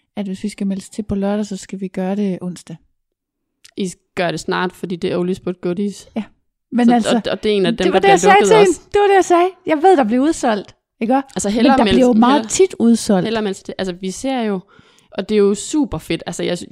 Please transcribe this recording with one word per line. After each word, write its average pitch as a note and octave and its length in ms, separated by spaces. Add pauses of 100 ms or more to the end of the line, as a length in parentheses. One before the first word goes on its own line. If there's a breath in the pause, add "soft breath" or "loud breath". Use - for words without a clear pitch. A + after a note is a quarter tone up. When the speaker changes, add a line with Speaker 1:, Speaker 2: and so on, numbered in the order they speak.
(160)
Speaker 1:
at G#3 100
hvis F#3+ 160
vi G#3+ 60
skal G3+ 180
meldes G3 240
til - 120
på G#3 120
lørdag, G3+ 320
så F#3+ 100
skal F#3+ 240
vi F#3+ 80
gøre F#3 280
det G3 240
onsdag. E3+ 360 (1000)
Speaker 2:
I G3 120 (260)
gør F3 160
det D#3+ 100
snart, F3+ 320
fordi F3+ 240
det E3+ 160
er D#3+ 40
Olis F3+ 240
But F3+ 200
Goodies. F#3+ 560
Speaker 1:
Ja. G#3+ 80 (480)
Men A#3+ 140
Speaker 2:
Så, A#3+ 80
Speaker 1:
altså, A#3+ 220
Speaker 2:
og, G#3 140
og G3 120
det G#3+ 100
er G#3 40
en F#3+ 100
af E3+ 100
dem, F#3 80
Speaker 1:
det - 80
var F#4+ 60
Speaker 2:
der - 20
Speaker 1:
det, - 20
Speaker 2:
bliver G4 100
Speaker 1:
jeg F#4+ 80
sagde F#4+ 140
Speaker 2:
lukket G#4 140
Speaker 1:
til A4 80
hende. G4+ 120
Speaker 2:
også. E4 120 (120)
Speaker 1:
Det G#4 80
var G4+ 60
det, G4 80
jeg F#4 100
sagde. F4 260 (160)
Jeg D#4 160
ved, F#4 140
der C#4 80
bliver B3 180
udsolgt, B3+ 540 (240)
ikke? A3+ 140
Speaker 2:
Altså, C4+ 360
hellere A#3+ 220
Speaker 1:
Men C4 60
der B3 60
Speaker 2:
melde G3 120
Speaker 1:
bliver B3+ 100
jo B3 60
Speaker 2:
sig, G#3+ 80
Speaker 1:
meget B3 140
Speaker 2:
hellere, A3 160
Speaker 1:
tit F#4+ 280
udsolgt. A3 460
Speaker 2:
hellere A3 180
melde G3 120
sig - 100
til. - 140
Altså, F#3+ 160
vi F#3+ 160
ser C4 320
jo, G3+ 180 (580 soft breath)
og G3+ 100
det G#3+ 60
er G#3+ 40
jo G3+ 160
super B3+ 440
fedt. - 280
Altså, F3 160
jeg, F3 160 (140)